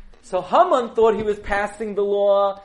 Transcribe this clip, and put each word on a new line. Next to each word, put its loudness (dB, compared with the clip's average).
So -4
Haman 0
thought 4
he -4
was -4
passing -6
the -2
law 0